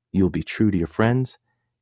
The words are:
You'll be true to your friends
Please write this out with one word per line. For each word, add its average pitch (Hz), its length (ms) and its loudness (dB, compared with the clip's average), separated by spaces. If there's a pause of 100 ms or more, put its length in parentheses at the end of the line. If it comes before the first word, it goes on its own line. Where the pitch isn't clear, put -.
(120)
You'll 92 160 2
be 78 140 -4
true - 280 -2
to 95 60 0
your 82 100 -2
friends 120 520 -2 (440)